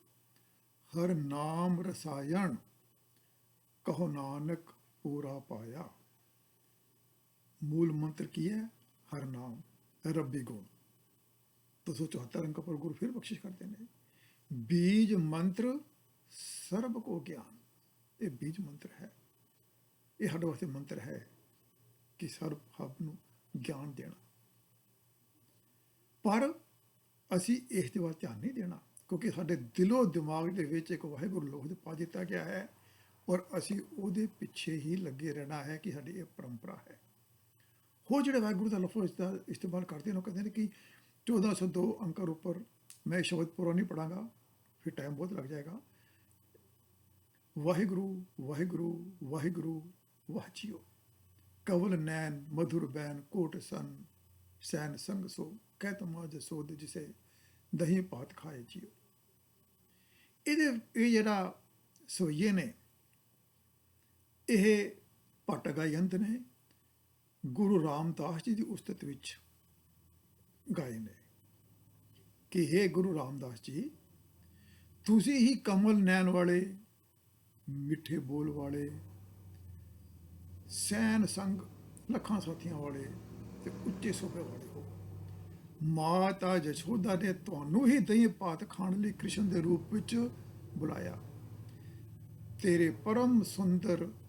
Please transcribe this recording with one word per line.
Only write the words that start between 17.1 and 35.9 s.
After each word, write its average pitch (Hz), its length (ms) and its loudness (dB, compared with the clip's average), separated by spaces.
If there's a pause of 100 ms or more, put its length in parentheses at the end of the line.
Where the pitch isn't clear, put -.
ਗਿਆਨ।" - 380 -12 (600)
ਇਹ 202 100 -2
ਬੀਜ 147 300 -6
ਮੰਤਰ 147 280 -10 (120)
ਹੈ, - 120 -16 (1080)
ਇਹ 214 80 2
ਸਾਡੇ 165 180 -2
ਵਾਸਤੇ 143 200 -4
ਮੰਤਰ 139 320 -8
ਹੈ 120 320 -12 (880)
ਕਿ 165 100 -6
ਸਰਬ 151 320 -6 (180)
ਸਭ 135 140 -8 (100)
ਨੂੰ 156 160 -8 (500)
ਗਿਆਨ - 240 -6
ਦੇਣਾ। - 220 -12 (2000)
ਪਰ 233 320 4 (840)
ਅਸੀਂ 240 340 2
ਇਸ 196 200 0
ਦੇ 208 100 -2
ਵੱਲ 165 200 -2
ਧਿਆਨ 110 180 -8
ਨਹੀਂ 233 140 -4
ਦੇਣਾ, 180 280 -6 (280)
ਕਿਉਂਕਿ 185 220 0
ਸਾਡੇ 170 260 0
ਦਿਲੋਂ 185 480 6
ਦਿਮਾਗ 160 440 0
ਦੇ 180 160 -2
ਵਿੱਚ 160 260 -2
ਇੱਕ 175 140 -4
ਵਾਹਿਗੁਰੂ 156 420 -4
ਲਫ਼ਜ਼ 143 280 -8
ਪਾ 165 200 -12
ਦਿੱਤਾ 170 300 -6
ਗਿਆ 165 200 -2
ਹੈ 190 240 -6 (600)
ਔਰ 180 180 2 (120)
ਅਸੀਂ 196 220 -4 (180)
ਉਹਦੇ 208 280 0
ਪਿੱਛੇ - 520 -6
ਹੀ 156 180 -2
ਲੱਗੇ 151 360 -4
ਰਹਿਣਾ 143 320 -6
ਹੈ 151 120 -6
ਕਿ 170 160 -8